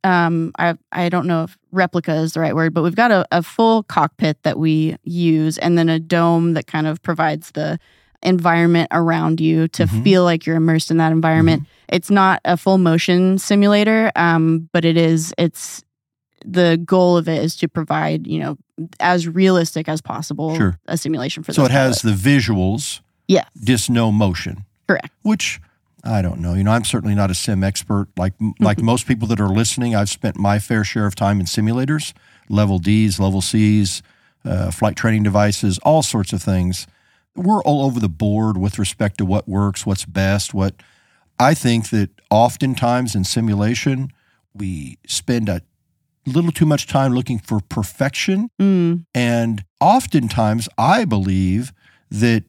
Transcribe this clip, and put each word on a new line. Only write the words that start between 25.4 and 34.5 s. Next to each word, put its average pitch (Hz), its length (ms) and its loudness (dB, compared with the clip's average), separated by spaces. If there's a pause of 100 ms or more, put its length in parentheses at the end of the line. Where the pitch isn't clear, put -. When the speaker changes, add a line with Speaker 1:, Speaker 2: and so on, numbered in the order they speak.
Speaker 2:
I 110 180 -2
don't 87 200 -4
know. 87 140 -4
You 98 100 0
know, 107 80 2
I'm 113 120 0
certainly 104 300 -2
not 101 160 2
a 90 40 -2
sim 98 280 -2
expert. 98 540 -2
Like, 92 160 -2 (140)
Speaker 1:
<laughs> 98 120 -6
Speaker 2:
like 104 240 2
most 117 240 0
people 113 220 -2
that 113 100 -2
are 101 100 0
listening, 113 460 -2
I've 101 160 0
spent - 260 -6
my 101 220 0
fair 110 240 -2
share 104 240 -2
of 95 80 -2
time 101 240 0
in 87 80 -2
simulators, 127 680 -2 (360)
level 98 320 2
Ds, 101 400 2
level 95 200 0
Cs, 107 600 0 (420)
uh, 87 280 -2